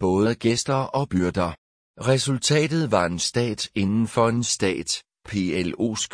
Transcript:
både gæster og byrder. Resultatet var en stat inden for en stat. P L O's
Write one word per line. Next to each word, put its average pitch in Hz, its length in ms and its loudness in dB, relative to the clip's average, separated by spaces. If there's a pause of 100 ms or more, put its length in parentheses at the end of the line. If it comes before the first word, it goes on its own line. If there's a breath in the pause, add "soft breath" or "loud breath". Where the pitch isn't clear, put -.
både 98 340 4
gæster 120 400 0
og 135 340 -2
byrder. 90 440 0 (480)
Resultatet 139 920 0
var 87 140 4
en 87 120 -4
stat 120 560 -2
inden 107 340 2
for 117 200 2
en 117 160 0
stat. - 580 -2 (260)
P - 40 -12 (320)
L 85 160 -4
O's 107 340 -2